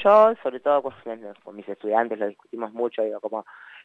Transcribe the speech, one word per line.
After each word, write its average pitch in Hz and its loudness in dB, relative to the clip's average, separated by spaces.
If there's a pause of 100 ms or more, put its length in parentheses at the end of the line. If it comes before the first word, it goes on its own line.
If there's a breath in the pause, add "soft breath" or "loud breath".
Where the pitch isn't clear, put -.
yo, 214 8
sobre 127 -6
todo 143 2
con, 131 -10 (500)
con 98 -18
mis 104 -14
estudiantes, 107 -2
lo 107 -2
discutimos 110 -12
mucho, 117 -4
digo, 107 -6
como 107 -8 (400 loud breath)